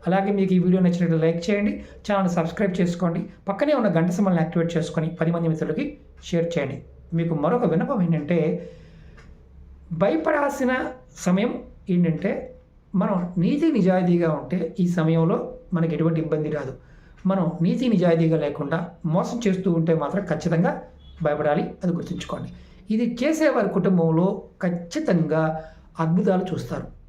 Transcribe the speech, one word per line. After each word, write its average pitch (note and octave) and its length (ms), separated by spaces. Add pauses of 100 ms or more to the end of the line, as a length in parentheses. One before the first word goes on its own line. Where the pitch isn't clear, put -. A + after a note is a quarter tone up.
అలాగే G3 240
మీకు F#3+ 220
ఈ F3+ 60
వీడియో F3+ 220
నచ్చినట్లయితే E3+ 360
లైక్ E3 320
చేయండి, G#3 360 (260)
ఛానల్ G3 180
సబ్స్క్రైబ్ F3+ 520
చేసుకోండి, F3 480 (180)
పక్కనే C#4+ 260
ఉన్న A#3+ 140
గంట E3+ 220
సింబల్ని F3+ 320
యాక్టివేట్ E3 360
చేసుకొని D#3+ 320
పది E3 220
మంది E3 160
మిత్రులకి D#3 500 (260)
షేర్ E3+ 220
చేయండి. B2+ 380 (300)
మీకు E3 220
మరొక G3+ 300
విన్నపం G3+ 360
ఏంటంటే, D#3+ 680 (1200)
భయపడాల్సిన C#4 920 (320)
సమయం G3 460 (260)
ఏంటంటే, F3 720 (340)
మనం F#3+ 420
నీతి C#4+ 340
నిజాయితీగా F3 600
ఉంటే E3 480
ఈ F3+ 80
సమయంలో E3 680 (200)
మనకి D#3+ 220
ఎటువంటి D#3+ 260
ఇబ్బంది D3+ 280
రాదు. C#3 240 (520)
మనం F#3 260 (100)
నీతి A#3+ 260
నిజాయితీగా E3 500
లేకుండా C#3+ 520 (160)
మోసం G3+ 420
చేస్తూ F#3 240
ఉంటే E3 220
మాత్రం D#3+ 320
ఖచ్చితంగా E3+ 560 (420)
భయపడాలి, D3+ 500 (100)
అది F3+ 100
గుర్తుంచుకోండి. - 560 (440)
ఇది A#3 300
చేసేవారి C#4 460
కుటుంబంలో F3+ 720 (200)
ఖచ్చితంగా D#3+ 1000 (360)
అద్భుతాలు F#3 540
చూస్తారు. C3+ 440 (120)